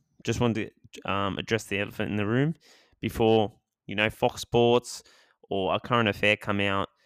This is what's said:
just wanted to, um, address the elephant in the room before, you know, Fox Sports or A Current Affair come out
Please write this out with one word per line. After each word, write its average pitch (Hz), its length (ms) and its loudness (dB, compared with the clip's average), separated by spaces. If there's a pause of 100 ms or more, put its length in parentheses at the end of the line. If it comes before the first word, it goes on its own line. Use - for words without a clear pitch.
(240)
just 113 160 -2
wanted 110 320 -2 (220)
to, - 180 -8
um, 98 260 -4
address - 280 -4
the 98 140 -4
elephant 101 300 -6
in 101 80 -4
the 104 80 -2
room 131 300 0 (460)
before, 110 520 2 (320)
you 101 80 -10
know, 107 160 0
Fox - 320 -2
Sports 120 640 2 (400)
or 95 320 -2
A 107 40 -2
Current 117 300 2
Affair 104 280 2
come 101 220 -2
out 98 300 0 (160)